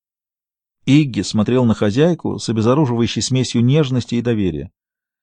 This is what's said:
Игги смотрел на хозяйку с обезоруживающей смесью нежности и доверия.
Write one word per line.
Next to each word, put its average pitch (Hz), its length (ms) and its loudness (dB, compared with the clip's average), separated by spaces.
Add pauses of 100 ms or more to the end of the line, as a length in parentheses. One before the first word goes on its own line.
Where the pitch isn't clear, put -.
(880)
Игги 131 360 2
смотрел 113 420 0
на 113 100 4
хозяйку 113 640 0
с - 100 -12
обезоруживающей 117 720 0
смесью 123 440 -2
нежности 131 500 0
и 120 80 -2
доверия. 95 480 -2 (520)